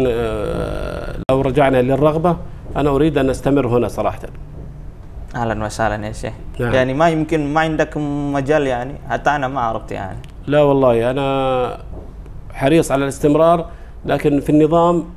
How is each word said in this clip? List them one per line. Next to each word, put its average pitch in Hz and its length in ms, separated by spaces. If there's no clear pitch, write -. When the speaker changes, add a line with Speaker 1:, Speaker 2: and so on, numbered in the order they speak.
Speaker 1:
آه، 110 1200
لو 135 120
رجعنا 135 440
للرغبة، 156 520
أنا 147 140
أريد 143 320
أن 131 80
أستمر 135 380
هنا 117 200
صراحة. 98 460
Speaker 2:
أهلًا 113 280
وسهلًا 107 380
يا 107 100
شيخ. 113 220
Speaker 1:
نعم. 120 140
Speaker 2:
يعني 131 240
ما 160 160
يمكن، 156 400
ما 160 160
عندكم 147 640
مجال، 139 340
يعني؟ 127 260
حتى 120 240
أنا 143 180
ما 135 140
عرفت، 113 320
يعني. 101 260
Speaker 1:
لا 147 160
والله، 127 480
أنا 139 140
حريص 143 420
على 139 140
الاستمرار، 160 600
لكن 143 360
في - 80
النظام 160 460